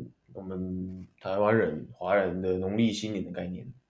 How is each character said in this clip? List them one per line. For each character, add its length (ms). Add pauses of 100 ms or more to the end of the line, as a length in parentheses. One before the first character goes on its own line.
(320)
我 80
们 680 (120)
台 200
湾 160
人、 380
华 220
人 260
的 180
农 200
历 140
新 200
年 120
的 80
概 160
念。 180 (240)